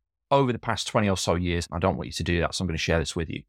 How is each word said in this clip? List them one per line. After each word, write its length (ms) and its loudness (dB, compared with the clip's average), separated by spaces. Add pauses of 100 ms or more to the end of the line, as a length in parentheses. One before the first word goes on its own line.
(320)
over 200 4
the 80 -4
past 280 -4
twenty 200 2
or 100 4
so 180 2
years. 360 0
I 80 -4
don't 160 2
want 120 -6
you 60 -10
to 100 -6
do 180 2
that, 140 -2
so 80 -4
I'm 40 0
gonna 100 -2
share 220 2
this 160 -4
with 140 -4
you. 200 -10